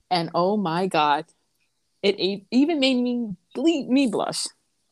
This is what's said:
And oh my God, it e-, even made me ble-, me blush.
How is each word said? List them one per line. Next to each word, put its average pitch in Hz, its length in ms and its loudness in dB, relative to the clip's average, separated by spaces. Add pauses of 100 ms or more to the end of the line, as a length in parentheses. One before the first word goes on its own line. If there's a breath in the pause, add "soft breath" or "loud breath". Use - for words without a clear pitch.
(100)
And 170 240 -2
oh 180 220 0
my 180 300 -2
God, 151 380 0 (800)
it 196 160 2
e-, 196 320 -4
even 294 260 4
made 262 240 2
me 240 320 -4 (200)
ble-, 285 340 0
me 269 180 2
blush. - 400 -4 (440)